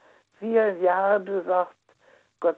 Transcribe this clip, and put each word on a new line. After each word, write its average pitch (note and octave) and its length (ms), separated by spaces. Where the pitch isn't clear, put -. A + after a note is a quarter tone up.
vielen G#3+ 420
Jahren F#3+ 440
du G3 180
sagst, F3+ 300
„Gott E3 180